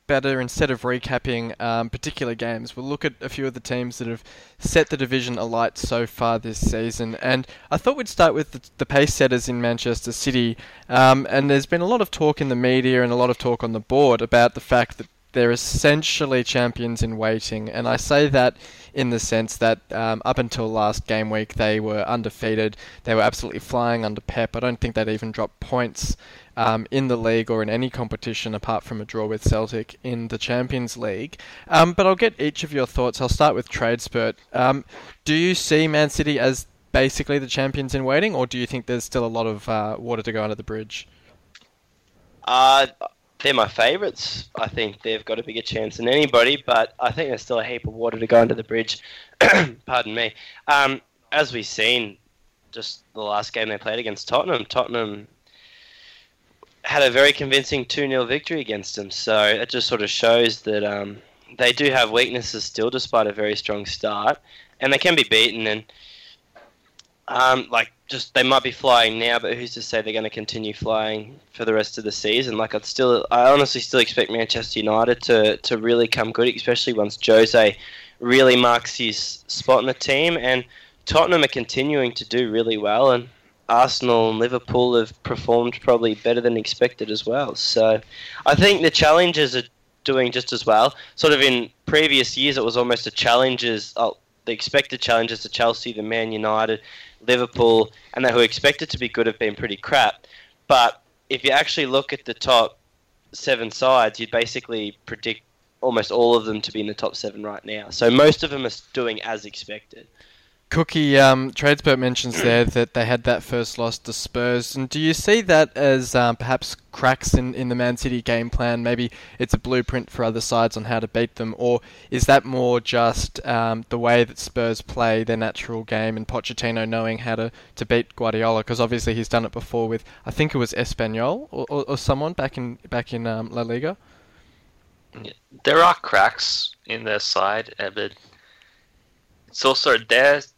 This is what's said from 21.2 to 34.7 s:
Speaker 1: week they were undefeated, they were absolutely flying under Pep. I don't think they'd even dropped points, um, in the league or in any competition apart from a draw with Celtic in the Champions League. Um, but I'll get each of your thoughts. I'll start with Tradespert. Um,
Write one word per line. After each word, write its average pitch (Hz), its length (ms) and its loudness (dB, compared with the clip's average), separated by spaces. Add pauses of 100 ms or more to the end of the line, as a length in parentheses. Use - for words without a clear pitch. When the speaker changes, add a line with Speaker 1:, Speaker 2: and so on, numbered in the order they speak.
Speaker 1:
week 110 260 -4
they 107 260 0
were 107 280 -4
undefeated, 110 680 -4 (260)
they 113 100 -2
were 110 60 4
absolutely 110 400 -2
flying 117 460 -2
under 104 160 -8
Pep. - 340 -4
I 113 40 -6
don't 123 200 -4
think 117 140 -4
they'd 110 120 -2
even 110 240 -6
dropped - 300 -8
points, - 560 -4 (400)
um, 113 340 0
in 135 180 0
the 123 100 0
league 113 320 0
or 110 120 0
in 107 60 -4
any 120 220 -2
competition 113 640 -8
apart 104 300 -4
from 107 180 -10
a - 20 -12
draw 110 220 -6
with 107 200 -4
Celtic 110 560 -2
in 117 260 -8
the 113 100 -8
Champions 123 580 -4
League. 113 420 -8 (300)
Um, 165 240 6
but 190 140 2
I'll 190 100 4
get 220 240 0
each 151 240 -4
of 147 80 -10
your 131 140 -2
thoughts. 123 340 -2
I'll 127 80 -2
start 147 260 2
with 117 140 -6
Tradespert. 117 680 -4 (180)
Um, 135 320 0 (400)